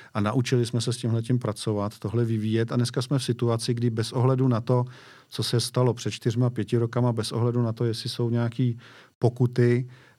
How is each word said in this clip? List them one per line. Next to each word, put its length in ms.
a 80
naučili 440
jsme 160
se 120
s 40
tímhletím 420
pracovat, 600
tohle 260
vyvíjet. 460
A 40
dneska 260
jsme 180
v 40
situaci, 500
kdy 160
bez 240
ohledu 340
na 140
to, 240
co 140
se 160
stalo 340
před 180
čtyřma, 380
pěti 280
rokama, 360
bez 180
ohledu 300
na 120
to, 120
jestli 240
jsou 200
nějaký 480
pokuty, 680